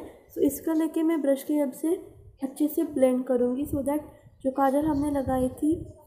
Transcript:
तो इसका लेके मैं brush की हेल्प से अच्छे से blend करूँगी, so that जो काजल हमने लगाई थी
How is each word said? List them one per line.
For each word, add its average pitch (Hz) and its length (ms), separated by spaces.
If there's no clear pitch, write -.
तो 330 60
इसका 311 320
लेके 320 300
मैं 320 180
brush 277 220
की 302 100
हेल्प 285 200
से - 140
अच्छे 277 240
से 320 160
blend 262 400
करूँगी, 247 420
so 294 100
that 285 240
जो 269 100
काजल 277 340
हमने 294 260
लगाई 262 380
थी 311 360